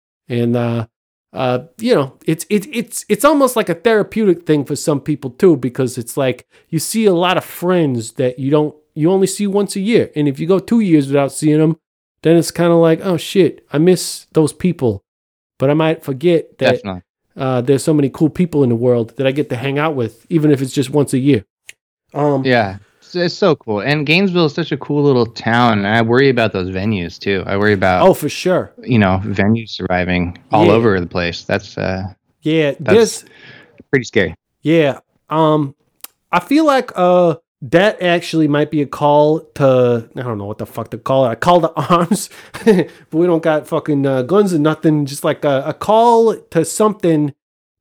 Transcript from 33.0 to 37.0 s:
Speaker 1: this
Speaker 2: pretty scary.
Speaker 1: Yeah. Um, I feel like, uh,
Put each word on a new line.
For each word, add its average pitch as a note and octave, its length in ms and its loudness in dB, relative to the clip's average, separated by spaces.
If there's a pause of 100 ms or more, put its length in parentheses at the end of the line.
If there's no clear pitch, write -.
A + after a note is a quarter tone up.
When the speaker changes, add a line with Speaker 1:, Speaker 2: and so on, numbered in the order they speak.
Speaker 1:
this - 40 -20 (640)
Speaker 2:
pretty B2+ 160 0
scary. E2+ 300 -2 (260)
Speaker 1:
Yeah. D3 380 0 (320)
Um, D3+ 420 0 (580)
I F3+ 80 0
feel D4+ 260 0
like, C4 300 0
uh, F3+ 420 2 (260)